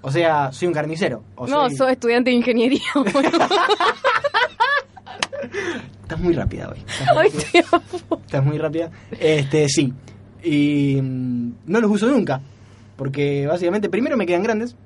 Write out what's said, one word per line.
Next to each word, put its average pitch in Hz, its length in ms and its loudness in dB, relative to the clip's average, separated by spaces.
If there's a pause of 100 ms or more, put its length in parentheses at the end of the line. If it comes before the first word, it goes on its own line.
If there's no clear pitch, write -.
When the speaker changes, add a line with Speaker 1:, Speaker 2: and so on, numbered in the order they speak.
Speaker 1:
O 135 100 -6
sea, 160 400 2
soy 175 160 -4
un 175 60 0
carnicero. 151 500 -4 (120)
O 123 120 -10
Speaker 2:
No, 277 220 2
Speaker 1:
soy - 80 -6
Speaker 2:
sos 262 120 2
estudiante 247 420 2
de 247 40 4
ingeniería, 240 520 2
<laughs> - 80 -4
boludo. 277 520 2 (2500)
Speaker 1:
Estás 160 160 -10
muy 170 140 0
rápida - 360 -6
hoy. - 160 -14
Estás - 300 0
muy 311 100 2
Speaker 2:
Hoy 415 40 6
Speaker 1:
rápida. - 100 -4
Speaker 2:
estoy - 220 2
a 339 180 2
full. - 460 -8
Speaker 1:
Estás 139 200 -2
muy 151 120 0
rápida. 156 340 -4 (280)
Este, 151 500 2
sí. 139 240 0 (500)
Y, 147 560 2
mm, 127 520 -4 (160)
no 208 140 2
los 208 100 4
uso 214 160 2
nunca. 175 340 2 (540)
Porque 139 520 -2
básicamente 180 420 0
primero 262 280 0
me 196 80 0
quedan 175 160 0
grandes 226 340 -2 (100)